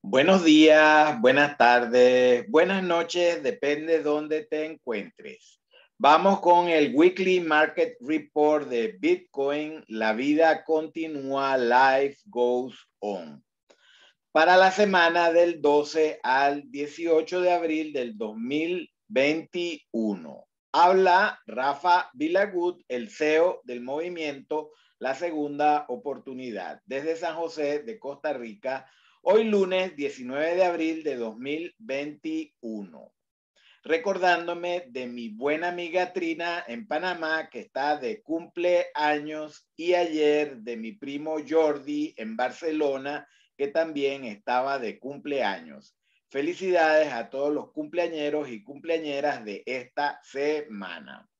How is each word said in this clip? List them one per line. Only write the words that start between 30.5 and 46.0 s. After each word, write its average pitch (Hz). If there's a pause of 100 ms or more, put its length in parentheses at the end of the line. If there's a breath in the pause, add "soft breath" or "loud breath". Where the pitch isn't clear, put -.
de 185
abril 160
de 143
dos 113
mil 151
veintiuno. 131 (720 soft breath)
Recordándome 175
de 123
mi 120
buena 143
amiga 175
Trina 170
en 117
Panamá, 160
que 123
está 139
de 214
cumpleaños, 151
y 170
ayer 151
de 117
mi 110
primo 143 (100)
Jordi 147
en 110
Barcelona, 143 (280 soft breath)
que 143
también 143
estaba 127
de 107
cumpleaños. 110 (340)